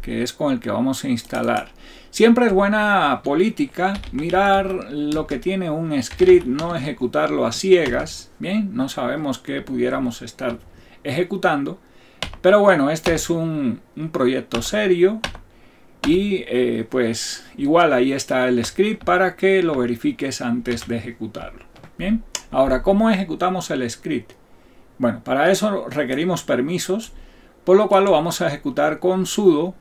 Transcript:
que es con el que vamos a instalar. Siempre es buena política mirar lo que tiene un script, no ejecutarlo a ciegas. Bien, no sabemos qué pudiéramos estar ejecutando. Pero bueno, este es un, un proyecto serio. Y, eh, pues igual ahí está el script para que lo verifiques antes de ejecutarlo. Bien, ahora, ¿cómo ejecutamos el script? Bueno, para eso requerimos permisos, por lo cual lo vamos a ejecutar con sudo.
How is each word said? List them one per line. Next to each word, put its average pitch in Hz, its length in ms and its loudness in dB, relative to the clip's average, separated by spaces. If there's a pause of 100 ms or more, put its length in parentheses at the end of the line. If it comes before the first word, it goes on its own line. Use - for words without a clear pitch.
que 113 200 -6
es 123 100 -6
con 143 200 -2
el 123 80 -4
que 117 100 -8
vamos 127 340 -2
a - 40 -6
instalar. 117 600 -4 (420)
Siempre 233 360 6
es 214 60 2
buena 202 720 2
política 175 720 0 (180)
mirar 190 800 0
lo 147 360 -4
que 143 120 -4
tiene 180 320 -4
un 151 320 -2
script, 180 440 6
no 156 280 -2
ejecutarlo 143 720 -2
a 113 60 -2
ciegas. 156 880 2
Bien, 196 360 -4
no 135 140 -2
sabemos 135 500 -4
qué 139 240 -8
pudiéramos 127 600 -4
estar 117 360 -8 (460)
ejecutando. 165 760 -2 (640)
Pero 202 200 6
bueno, 170 300 4
este 160 240 0
es 156 160 -4
un, 160 500 -2 (160)
un 156 140 -8
proyecto 131 520 -2
serio. 202 580 2 (840)
Y, 190 400 0
eh, 117 420 0
pues 117 580 -2 (100)
igual 156 360 4
ahí 131 200 2
está 131 360 -2
el 120 160 2
script 214 380 -2
para 180 320 0
que 190 280 2
lo 165 120 0
verifiques 127 680 -4
antes 120 460 -4
de 117 120 -4
ejecutarlo. 113 680 -12 (340)
Bien, 208 240 -2 (280)
ahora, 131 320 2
¿cómo 208 280 4
ejecutamos 180 600 -2
el 127 200 -2
script? 135 420 -8 (680)
Bueno, 117 240 -2
para 139 280 0
eso 196 400 0
requerimos 151 540 -2
permisos, 170 680 -2 (520)
por 185 120 6
lo 208 120 4
cual 196 160 6
lo 202 80 4
vamos 160 280 2
a 175 60 0
ejecutar 147 540 -2
con 185 260 0
sudo. 180 540 2